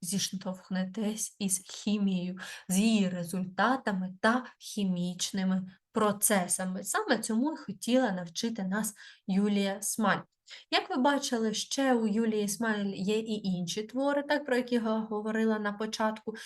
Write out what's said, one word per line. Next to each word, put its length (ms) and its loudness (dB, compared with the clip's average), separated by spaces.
зіштовхнетесь 1400 -4
із 200 0
хімією, 760 0
з 100 2
її 300 4
результатами 1120 0
та 240 4
хімічними 1080 -2
процесами. 920 0
Саме 360 0
цьому 340 0
і 40 -8
хотіла 540 0
навчити 520 -4
нас 300 -2
Юлія 540 2
Смаль. 400 0
Як 180 2
ви 60 -2
бачили, 580 2
ще 420 2
у 120 2
Юлії 400 2
Смаль 380 0
є 340 0
і 280 -4
інші 360 -2
твори, 400 0
так, 220 0
про 100 0
які 200 0
я 60 2
говорила 800 0
на 140 -2
початку, 600 -2